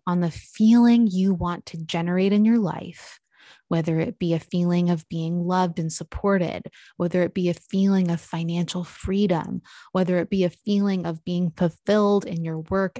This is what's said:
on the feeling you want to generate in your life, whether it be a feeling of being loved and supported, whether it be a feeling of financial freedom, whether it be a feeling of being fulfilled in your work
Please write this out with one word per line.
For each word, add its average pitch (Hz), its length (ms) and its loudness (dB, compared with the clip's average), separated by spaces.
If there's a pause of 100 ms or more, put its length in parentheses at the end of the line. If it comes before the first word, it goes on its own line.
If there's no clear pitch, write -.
on 175 140 2
the 170 100 0
feeling 233 760 4
you 185 280 2
want 175 320 -6
to 165 180 -12
generate 180 480 0
in 208 140 4
your 233 120 4
life, - 640 -6 (480)
whether 165 320 0
it - 180 -4
be 170 140 0
a 160 80 0
feeling 175 480 0
of 170 220 -2
being 170 360 -4
loved 185 320 0
and 160 140 -4
supported, 185 720 -2 (340)
whether 175 260 0
it 170 120 -2
be 180 160 0
a 170 40 -2
feeling 190 560 0
of 170 120 -4
financial 170 600 -4
freedom, 190 800 -2 (320)
whether 180 260 0
it - 120 -4
be 190 140 0
a 175 60 0
feeling 202 540 -2
of 165 220 -8
being 175 240 -2
fulfilled 202 760 0
in 170 180 -6
your 160 180 -6
work 190 400 -4